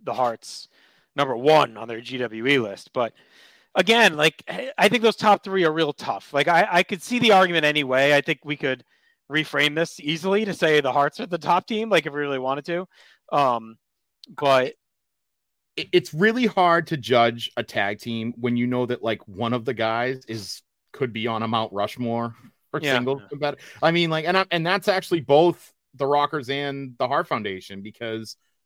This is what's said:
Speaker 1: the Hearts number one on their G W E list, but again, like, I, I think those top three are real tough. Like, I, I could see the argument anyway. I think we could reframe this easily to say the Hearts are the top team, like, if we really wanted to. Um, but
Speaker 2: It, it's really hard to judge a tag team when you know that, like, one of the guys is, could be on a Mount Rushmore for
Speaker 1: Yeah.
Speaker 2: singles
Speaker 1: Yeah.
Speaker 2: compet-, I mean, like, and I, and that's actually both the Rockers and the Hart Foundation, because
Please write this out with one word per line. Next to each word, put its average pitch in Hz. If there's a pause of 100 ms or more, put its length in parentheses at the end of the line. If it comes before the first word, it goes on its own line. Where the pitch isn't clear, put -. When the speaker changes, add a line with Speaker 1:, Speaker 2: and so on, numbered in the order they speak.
Speaker 1:
the 120
Hearts 117 (440)
number 135
one 135
on 113
their 117
G 123
W 113
E 143
list, 104
but 120 (640)
again, 190
like, 151
I, 254
I 196
think 220
those 220
top 208
three 190
are 156
real 156
tough. -
Like, 143
I, 175
I 180
could 190
see 247
the 233
argument 175
anyway. 143
I 143
think 156
we 147
could 131 (440)
reframe 147
this 165
easily 180
to 190
say 156
the 135
Hearts 143
are 214
the 175
top 180
team, 220
like, 165
if 147
we 147
really 143
wanted 135
to. 175 (460)
Um, 117 (520)
but 135 (1040)
Speaker 2:
It, -
it's 175
really 220
hard 175
to 160
judge 117
a 117
tag 104
team 117
when 120
you 123
know 123
that, 120
like, 110
one 110
of 117
the 135
guys 117
is, 107 (320)
could 127
be 110
on 113
a 113
Mount 113
Rushmore 117 (360)
for 147
Speaker 1:
Yeah. 139
Speaker 2:
singles 131
Speaker 1:
Yeah. -
Speaker 2:
compet-, 143 (240)
I 160
mean, 170
like, 160
and 180
I, 190
and 170
that's 185
actually 185
both 160 (220)
the 139
Rockers 143
and 139
the 123
Hart 151
Foundation, 98
because 110 (300)